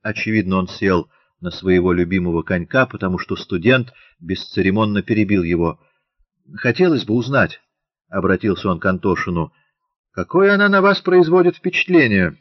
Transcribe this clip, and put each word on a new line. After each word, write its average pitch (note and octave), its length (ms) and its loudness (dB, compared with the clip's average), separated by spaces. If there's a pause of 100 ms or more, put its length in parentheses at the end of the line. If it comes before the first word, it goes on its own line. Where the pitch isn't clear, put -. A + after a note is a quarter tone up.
Очевидно, G#2+ 560 -2
он F2+ 100 -2
сел F#2 420 0 (300)
на F2 120 -10
своего F2+ 420 0
любимого F2 480 0
конька, F#2+ 460 -2
потому F#2 320 -6
что - 160 -6
студент A#2 580 -2 (260)
бесцеремонно F#2+ 840 -2
перебил G#2 400 0
его. E2+ 360 -2 (760)
«Хотелось C3+ 500 0
бы G#2+ 80 -2
узнать», — A#2+ 480 -2 (480)
обратился F#2+ 600 -2
он E2+ 100 -2
к - 60 -12
Антошину, — F2+ 680 -2 (580)
«какое G3 440 0
она G3+ 120 2
на G3 140 4
вас G3 180 2
производит F3 580 4
впечатление A#2+ 840 0